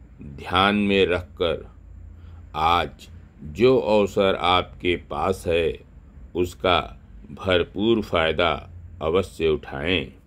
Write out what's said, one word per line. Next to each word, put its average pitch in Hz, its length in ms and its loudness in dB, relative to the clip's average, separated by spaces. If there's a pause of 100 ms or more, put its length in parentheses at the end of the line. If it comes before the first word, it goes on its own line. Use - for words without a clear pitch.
(220)
ध्यान 90 540 0
में 98 300 4
रखकर 87 680 -4 (800)
आज 80 560 0 (320)
जो 101 360 4
अवसर 101 560 2
आपके 87 600 0
पास 80 500 -4
है, 82 320 0 (560)
उसका 87 640 0 (320)
भरपूर 98 720 0
फायदा 80 680 0 (320)
अवश्य 82 460 0
उठाएं। 76 640 -2 (140)